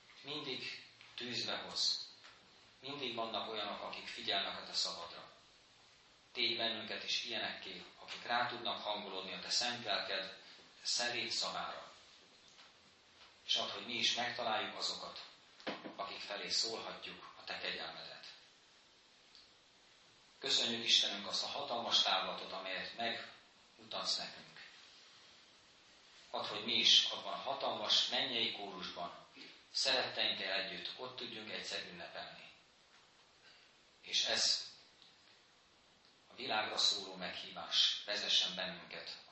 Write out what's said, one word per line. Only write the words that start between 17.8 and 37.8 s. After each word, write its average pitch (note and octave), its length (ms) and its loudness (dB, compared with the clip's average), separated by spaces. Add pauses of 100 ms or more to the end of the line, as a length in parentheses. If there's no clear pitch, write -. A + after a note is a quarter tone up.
Köszönjük, A#2 460 2
Istenünk, G#2 420 4
azt F#2 180 0
a - 20 -4
hatalmas A#2 560 2
távlatot, F#2 500 2
amelyet F#2 440 -6
megmutatsz - 1200 -4
nekünk. - 300 -8 (1800)
Add, A#2 160 -4
hogy G#2+ 180 -4
mi A#2+ 100 2
is A2+ 360 10
abban - 220 -4
a - 40 -2
hatalmas A#2 720 2
mennyei B2 440 2
kórusban F#2 760 -8 (520)
szeretteinkkel G#2+ 760 2
együtt F#2+ 440 -2
ott B2 200 -8
tudjunk G#2+ 340 -8
egyszer F#2 400 -4
ünnepelni. - 600 -10 (1500)
És - 240 2
ez - 480 2 (1600)
a - 40 -20
világra A2 440 0
szóló F#2+ 360 2
meghívás F2+ 920 6